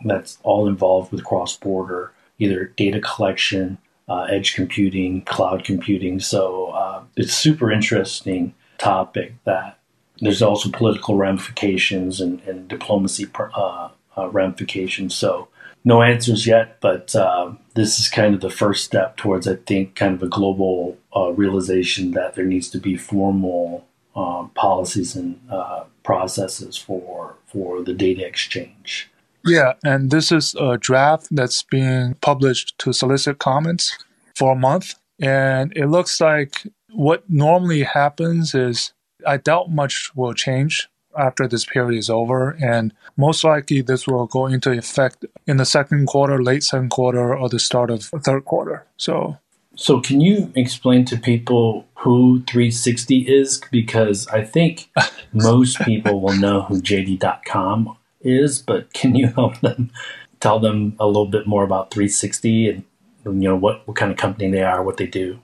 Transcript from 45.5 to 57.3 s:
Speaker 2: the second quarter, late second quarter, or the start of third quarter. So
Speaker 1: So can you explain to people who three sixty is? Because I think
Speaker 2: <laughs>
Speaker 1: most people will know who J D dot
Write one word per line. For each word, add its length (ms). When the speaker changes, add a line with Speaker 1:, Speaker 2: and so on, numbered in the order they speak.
Speaker 2:
the 80
second 420
quarter, 360
late 200
second 260
quarter, 460
or 140
the 100
start 320
of 120
third 420
quarter. 400
So 400
Speaker 1:
So 260
can 180
you 360
explain 500
to 120
people 680
who 460
three 260
sixty 480
is? 420
Because 560
I 160
think 460
Speaker 2:
<laughs> 220
Speaker 1:
most 460
people 400
will 160
know 280
who 180
J 220
D 120
dot 300